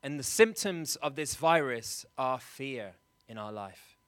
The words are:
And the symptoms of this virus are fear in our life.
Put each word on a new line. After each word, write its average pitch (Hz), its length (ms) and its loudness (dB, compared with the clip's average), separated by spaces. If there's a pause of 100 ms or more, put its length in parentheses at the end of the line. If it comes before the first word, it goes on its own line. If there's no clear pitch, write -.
And 143 160 -4
the 127 40 -8
symptoms 196 720 4
of 143 200 -4
this 151 180 -4
virus 143 720 2 (100)
are 131 220 0
fear 120 560 -10 (340)
in 113 80 -14
our 107 140 -8
life. 101 580 -12